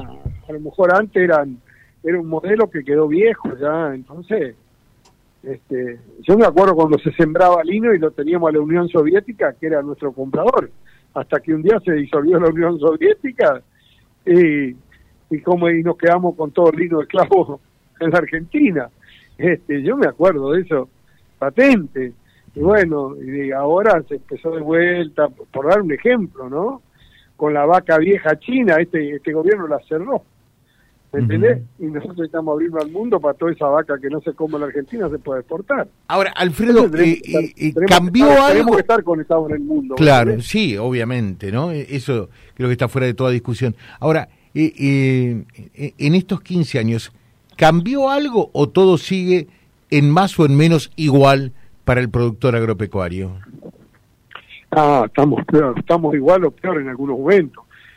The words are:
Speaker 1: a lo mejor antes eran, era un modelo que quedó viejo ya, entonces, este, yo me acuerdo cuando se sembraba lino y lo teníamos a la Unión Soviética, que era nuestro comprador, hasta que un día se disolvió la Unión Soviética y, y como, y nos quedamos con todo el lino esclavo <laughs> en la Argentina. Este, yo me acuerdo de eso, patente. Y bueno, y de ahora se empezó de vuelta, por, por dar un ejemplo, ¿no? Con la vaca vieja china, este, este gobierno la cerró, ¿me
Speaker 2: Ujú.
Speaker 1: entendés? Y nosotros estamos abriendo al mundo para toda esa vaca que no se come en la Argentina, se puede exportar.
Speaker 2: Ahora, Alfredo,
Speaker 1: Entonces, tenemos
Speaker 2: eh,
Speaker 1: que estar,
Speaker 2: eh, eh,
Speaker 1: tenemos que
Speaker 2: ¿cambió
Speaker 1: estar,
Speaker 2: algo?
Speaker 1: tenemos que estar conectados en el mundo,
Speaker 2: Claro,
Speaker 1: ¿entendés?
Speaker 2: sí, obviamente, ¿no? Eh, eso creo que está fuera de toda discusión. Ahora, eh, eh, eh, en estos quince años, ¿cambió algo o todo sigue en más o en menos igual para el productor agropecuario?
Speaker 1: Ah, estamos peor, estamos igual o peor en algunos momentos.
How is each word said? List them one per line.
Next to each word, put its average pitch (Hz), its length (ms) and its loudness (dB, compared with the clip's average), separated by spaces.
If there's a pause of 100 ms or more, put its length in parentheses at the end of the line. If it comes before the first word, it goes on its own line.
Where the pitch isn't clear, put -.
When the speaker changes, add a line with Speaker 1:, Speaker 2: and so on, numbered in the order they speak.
(480)
Speaker 1:
a 156 40 -14
lo 151 80 -10
mejor 175 360 0
antes 202 260 0
eran, 147 360 0 (460)
era 175 160 -2
un 160 80 -8
modelo 185 420 -2
que 147 140 -10
quedó 147 240 2
viejo 196 420 0 (100)
ya, 151 340 -4
entonces, 143 640 -8 (840)
este, 127 580 -10 (220)
yo 190 160 4
me 226 80 6
acuerdo 180 300 4
cuando 156 240 4
se 156 140 -4
sembraba 170 500 4
lino 220 300 0
y 175 60 2
lo 156 120 0
teníamos 165 380 -2
a 156 40 0
la 156 60 2
Unión 165 280 0
Soviética, 175 640 0
que - 140 -10
era 151 140 -2
nuestro 143 300 -8
comprador, 135 600 -2 (420)
hasta 143 260 -6
que 160 140 -4
un 156 80 -2
día 202 240 2
se 175 80 0
disolvió 151 460 0
la 165 100 2
Unión 165 300 -2
Soviética 165 840 0 (640)
y, 151 500 2 (540)
y 151 140 -4
como, 175 260 0
y 165 140 0
nos 170 140 -2
quedamos 175 380 0
con 151 160 -6
todo 170 200 4
el 156 80 -2
lino 165 220 -2
esclavo 165 580 0 (200)
<laughs> - 200 -20
en 165 100 -2
la 170 80 2
Argentina. 165 720 -2 (480)
Este, 147 460 -2
yo 208 140 -2
me 226 100 2
acuerdo 147 440 0
de 180 100 0
eso, 143 280 -4 (480)
patente. 139 760 0 (420)
Y 147 40 -8
bueno, 156 560 0
y 139 100 -16
de 135 280 -6
ahora 165 540 2
se 147 80 -8
empezó - 360 -10
de 160 100 -6
vuelta, 165 680 0
por, - 200 -20
por 139 220 -4
dar 208 120 4
un 170 100 -4
ejemplo, 160 580 -2
¿no? 202 320 -6 (540)
Con 151 180 -2
la 147 120 0
vaca 170 320 2
vieja 160 400 0
china, 240 420 0
este, 156 360 -4
este 151 180 -6
gobierno 170 340 0
la 143 120 -2 (100)
cerró, 196 340 -4 (880)
¿me 139 80 -4
Speaker 2:
Ujú. 113 140 -2
Speaker 1:
entendés? 233 300 0 (160)
Y 180 80 -8
nosotros 160 400 -8
estamos 160 260 -6
abriendo 160 260 -4
al 151 120 -6
mundo 208 280 -4
para 143 140 -2
toda 165 180 -4
esa 160 140 -6
vaca 143 340 -2
que 135 80 -10
no 147 140 -6
se 165 120 -8
come 156 200 -8
en 147 80 -6
la 147 60 -6
Argentina, 147 420 -8
se 147 80 -8
puede 135 220 -10
exportar. 190 480 -8 (200)
Speaker 2:
Ahora, 190 280 -2
Alfredo, 220 500 2
Speaker 1:
Entonces, 170 60 0
tenemos 165 260 2
Speaker 2:
eh, - 60 -18
Speaker 1:
que - 40 -18
estar, 156 160 -2
Speaker 2:
eh, 156 40 -8
eh, 151 260 -6
Speaker 1:
tenemos 160 80 -4
que 185 60 2
Speaker 2:
¿cambió 180 400 4
Speaker 1:
estar, 285 160 8
Speaker 2:
algo? 285 100 4
Speaker 1:
tenemos 226 220 2
que - 60 2
estar 214 220 0
conectados 160 460 -2
en 151 60 -4
el 147 60 -6
mundo, 143 340 -4
Speaker 2:
Claro, 135 340 4
Speaker 1:
¿entendés? 113 180 -4
Speaker 2:
sí, 175 300 -2
obviamente, 113 720 -4
¿no? 143 200 -4
Eh, 147 180 -8
eso 127 400 -6 (240)
creo 127 160 -4
que 123 40 -2
está 120 140 -2
fuera 127 200 -2
de 117 80 -4
toda 131 160 -2
discusión. 117 440 -4 (240)
Ahora, 156 300 -2 (240)
eh, 151 240 0
eh, 131 640 0 (300)
eh, 143 240 -12
en 147 160 0
estos 185 280 0
quince 170 360 -4
años, 113 340 -4 (460)
¿cambió 208 540 2
algo 277 420 -2
o 143 160 0
todo 185 300 4
sigue 180 480 -2 (420)
en 147 220 4
más 185 280 2
o 160 60 6
en 139 100 4
menos 160 400 2
igual 139 560 4 (320)
para 123 160 0
el 123 100 -2
productor 120 460 0
agropecuario? 95 840 -4 (1300)
Speaker 1:
Ah, 147 340 4
estamos 139 400 0
peor, 147 320 2
estamos 165 380 0
igual 165 300 4
o 139 60 -2
peor 165 300 -4
en 135 80 -8
algunos 131 300 -6
momentos. 160 440 2 (340)